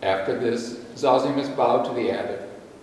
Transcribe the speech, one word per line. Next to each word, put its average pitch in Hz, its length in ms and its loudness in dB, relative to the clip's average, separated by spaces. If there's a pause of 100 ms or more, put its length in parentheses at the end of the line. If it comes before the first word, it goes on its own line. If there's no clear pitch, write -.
After 98 380 0
this, 117 380 -2 (200)
Zosimus 139 520 2
bowed 120 380 2
to - 60 -6
the - 200 0
abbot, - 300 -4 (400)